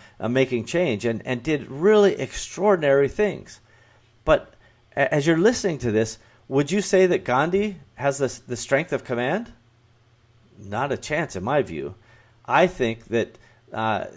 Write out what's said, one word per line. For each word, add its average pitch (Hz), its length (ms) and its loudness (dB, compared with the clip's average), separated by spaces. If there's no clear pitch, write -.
uh, 110 100 -4
making 127 360 0
change 151 380 -2
and, 117 220 -2
and 123 180 -4
did 139 260 -4
really 196 440 4
extraordinary 143 960 0
things. - 500 -4
But - 300 2
a-, 139 180 2
as 147 140 0
you're 165 100 4
listening 190 420 2
to 120 120 -2
this, 110 260 0
would 139 240 0
you 202 100 2
say 190 260 4
that 170 180 0
Gandhi 175 520 0
has 139 220 -2
the, 135 300 -2
the 123 100 -6
strength 143 360 -2
of 131 100 -4
command? 135 480 -4
Not 110 300 -4
a 117 60 -2
chance, 151 380 -6
in 90 80 -8
my 135 180 0
view. 78 340 -8
I 151 220 4
think 113 380 -4
that, 110 320 -4
uh, 110 460 -4